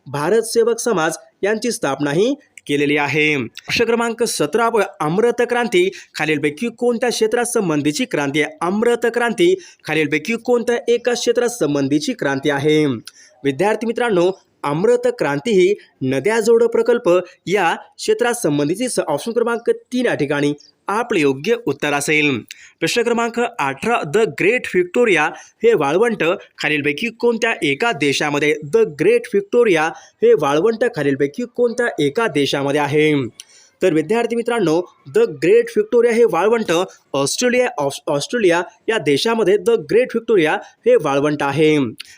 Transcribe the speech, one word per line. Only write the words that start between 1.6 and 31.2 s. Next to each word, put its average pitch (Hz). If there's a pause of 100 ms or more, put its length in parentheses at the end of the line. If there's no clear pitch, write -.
स्थापना 143
ही 220 (320)
केलेली 143
आहे. 147
प्रश्न -
क्रमांक 233
सतरा 220
पाहूया, 214 (120)
अमृत 214
क्रांती 214 (260)
खालीलपैकी 151
कोणत्या 240
क्षेत्रात 220
संबंधीची 160
क्रांती 147
आहे? -
अमृत 214
क्रांती 226 (280)
खालीलपैकी 156
कोणत्या 240 (100)
एका 240
क्षेत्रात 240
संबंधीची 143
क्रांती 139
आहे? 151 (580)
विद्यार्थी 196
मित्रांनो, 226 (320)
अमृत 220 (100)
क्रांती 143
ही 190 (280)
नद्या 135
जोड 226
प्रकल्प 226 (260)
या 180 (220)
क्षेत्रात 233
संबंधीची 170
स-, -
ऑप्शन 156
क्रमांक 233
तीन 240
या 208
ठिकाणी 147 (340)
आपले 220
योग्य 143 (100)
उत्तर 143
असेल. 147 (400)
प्रश्न 165
क्रमांक 233 (200)
अठरा, 156
द 160
ग्रेट 214 (140)
व्हिक्टोरिया 180 (400)
हे 233
वाळवंट 170 (340)
खालीलपैकी 151
कोणत्या 233 (100)
एका 151
देशामध्ये? 147
द 151
ग्रेट 208
व्हिक्टोरिया 202 (380)
हे 233
वाळवंट 165 (100)
खालीलपैकी 143 (120)